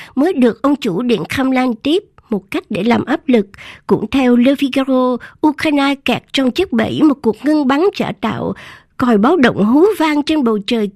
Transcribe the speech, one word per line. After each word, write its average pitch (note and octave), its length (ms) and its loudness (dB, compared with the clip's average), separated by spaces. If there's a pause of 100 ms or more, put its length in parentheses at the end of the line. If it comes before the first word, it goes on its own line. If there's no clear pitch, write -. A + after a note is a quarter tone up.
(160)
mới D#4+ 180 0
được B3 280 0
ông C#4+ 140 0
chủ F#3+ 260 -4
điện A#3 220 -2 (120)
Kremlin B3+ 380 -2 (100)
tiếp, E4+ 200 0 (260)
một G3+ 220 -6
cách - 180 -6
để G#3 140 -4
làm A3+ 220 0
áp C4 220 -4
lực. A3+ 200 2 (400)
Cũng - 240 0
theo B3+ 240 2
Le B3 180 4
Figaro, C4 640 -2 (300)
Ukraine C#4+ 480 0 (100)
kẹt - 180 -2 (100)
trong C4+ 180 0
chiếc F#4 220 -4
bẫy A3+ 280 -2
một D4 200 4
cuộc A3 240 -2
ngưng D4+ 220 0
bắn C#4 140 0 (160)
giả C#3+ 140 -4 (100)
tạo. - 320 -4 (440)
Còi A#3 200 2
báo C4 200 4
động G3 280 2
hú C#4 200 4 (140)
vang D4 240 0
trên D#4 200 0
bầu A3+ 240 0
trời A3+ 280 -2